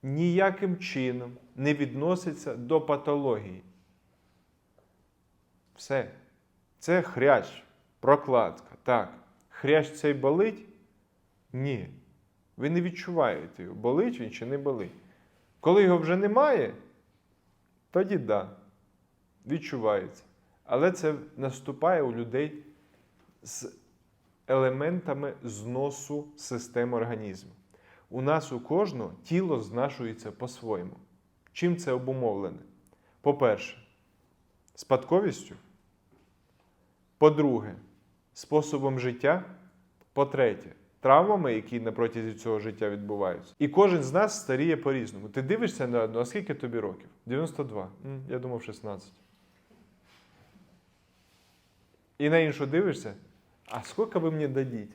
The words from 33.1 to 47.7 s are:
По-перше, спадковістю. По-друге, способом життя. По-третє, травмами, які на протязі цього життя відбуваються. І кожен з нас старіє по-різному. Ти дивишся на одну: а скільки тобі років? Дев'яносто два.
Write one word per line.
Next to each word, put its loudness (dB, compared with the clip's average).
По-перше, 2
спадковістю. 0
По-друге, 6
способом 0
життя. 2
По-третє, 0
травмами, 6
які -4
на -4
протязі -2
цього -2
життя -4
відбуваються. -4
І 2
кожен 6
з -4
нас 2
старіє 0
по-різному. -4
Ти -6
дивишся -2
на 2
одну: -2
а 0
скільки -6
тобі -6
років? -8
Дев'яносто -4
два. -8